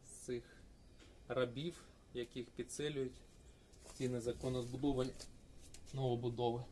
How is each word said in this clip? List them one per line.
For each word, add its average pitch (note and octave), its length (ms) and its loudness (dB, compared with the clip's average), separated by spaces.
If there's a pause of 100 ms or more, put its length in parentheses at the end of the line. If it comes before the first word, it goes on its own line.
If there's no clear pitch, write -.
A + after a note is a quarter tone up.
з - 40 -14
цих A#2+ 340 -2 (840)
рабів, B2+ 560 0 (300)
яких A#2+ 360 -2
підселюють C3+ 720 -2 (640)
в - 80 -14
ці B2+ 160 2
незаконно B2 520 2
збудовані B2+ 500 4 (800)
новобудови. A#2+ 800 4